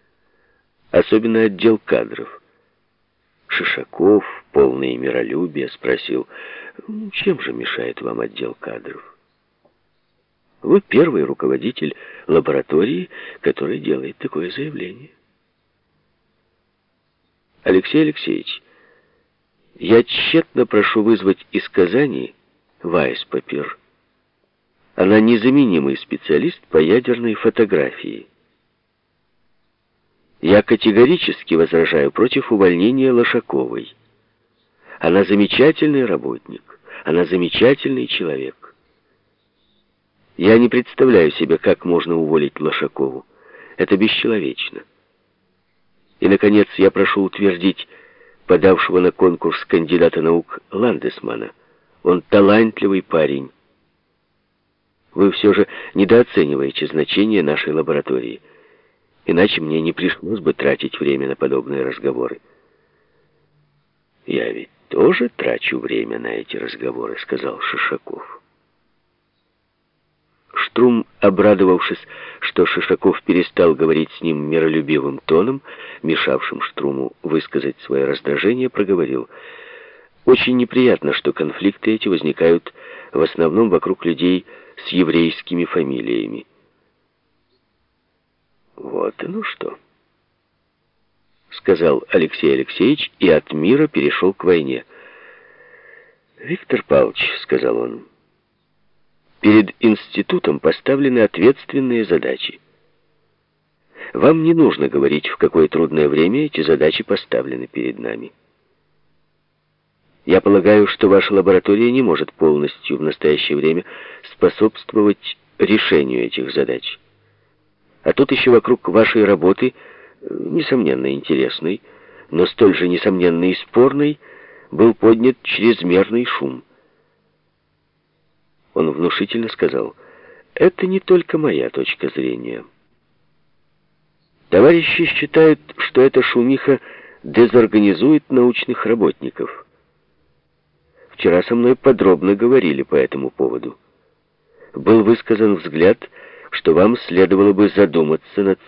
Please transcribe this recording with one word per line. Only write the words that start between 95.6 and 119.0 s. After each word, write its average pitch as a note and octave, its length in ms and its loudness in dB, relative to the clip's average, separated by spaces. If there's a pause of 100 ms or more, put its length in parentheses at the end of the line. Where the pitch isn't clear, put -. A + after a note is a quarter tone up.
«Виктор - 480 -6
Павлович», C2+ 340 0 (200)
сказал A#1+ 360 -2
он, A#1 280 -8 (1300)
«перед G#2+ 400 4
институтом G2+ 800 -2
поставлены B2+ 600 0
ответственные A#2 840 0
задачи. C2 540 -4 (1500)
Вам D#3+ 300 2
не E3 100 4
нужно G#2+ 360 2
говорить, C#2+ 380 -2
в - 100 -8
какое D#2+ 300 2
трудное D2+ 420 0
время F2+ 360 0
эти C#3+ 160 -6
задачи D#2 420 0
поставлены B1+ 640 -6
перед B1 320 -8
нами. A#1 320 -12 (1900)
Я F#2 160 4
полагаю, G2+ 460 4
что G#2 220 0
ваша G2 240 4
лаборатория G2 580 2
не C3 100 0
может D#2+ 320 -2
полностью D2 640 0
в C#2+ 40 -6
настоящее D2+ 560 -2
время D#2+ 280 0 (460)
способствовать - 1080 0 (200)
решению C#2+ 680 0
этих B1+ 280 -8
задач. B1+ 460 -6 (1040)
А E2 100 0
тут C3+ 180 2
ещё C3 200 2
вокруг A#2 360 2
вашей G#2+ 360 2